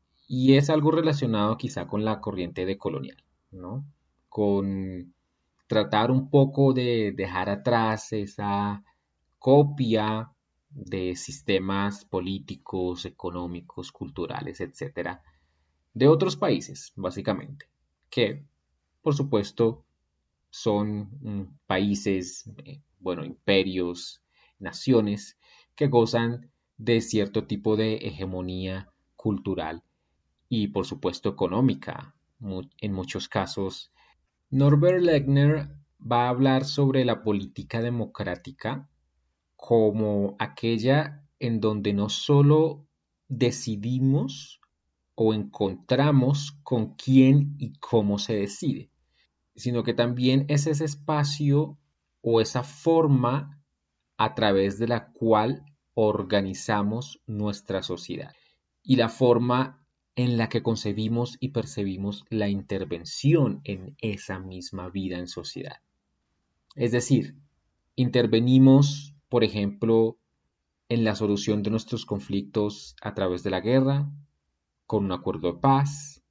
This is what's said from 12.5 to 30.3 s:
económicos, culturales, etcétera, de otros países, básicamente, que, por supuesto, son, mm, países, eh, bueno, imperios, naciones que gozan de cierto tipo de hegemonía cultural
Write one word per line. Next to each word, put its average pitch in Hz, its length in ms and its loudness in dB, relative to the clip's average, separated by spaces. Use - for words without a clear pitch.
económicos, 87 840 -12
culturales, 80 680 -10
etcétera, - 640 -10
de 120 120 4
otros 156 280 4
países, - 600 -4
básicamente, 95 680 -6
que, 127 340 -2
por 147 140 0
supuesto, 117 720 -2
son, 104 580 -4
mm, 101 440 -10
países, 98 840 -2
eh, - 160 -20
bueno, 82 260 -6
imperios, 92 960 -2
naciones 104 800 -2
que 147 120 0
gozan 117 640 0
de 113 240 2
cierto 107 460 -2
tipo 104 280 -2
de 110 200 0
hegemonía 92 960 -8
cultural 87 680 -4